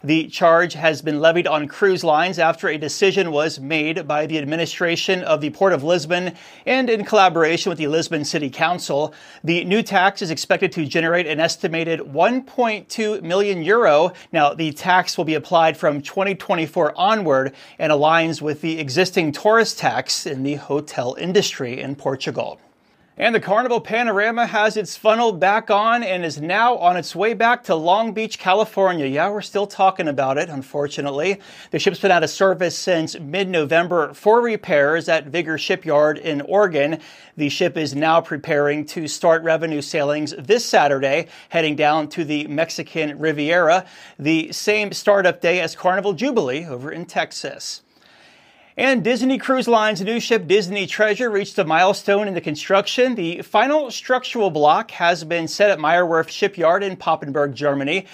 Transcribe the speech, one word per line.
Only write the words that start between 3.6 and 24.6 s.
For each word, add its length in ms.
by 200
the 120
administration 840
of 160
the 120
Port 200
of 100
Lisbon 520
and 240
in 160
collaboration 640
with 80
the 100
Lisbon 380
City 240
Council. 640
The 180
new 180
tax 400
is 80
expected 440
to 120
generate 400
an 140
estimated 600
one 420
point 460
two 320
million 420
euro. 480
Now, 200
the 200
tax 440
will 60
be 120
applied 420
from 240
twenty 340
twenty-four 600
onward 580
and 140
aligns 480
with 180
the 180
existing 540
tourist 540
tax 400
in 160
the 140
hotel 640
industry 600
in 160
Portugal. 640
And 180
the 40
Carnival 400
Panorama 680
has 300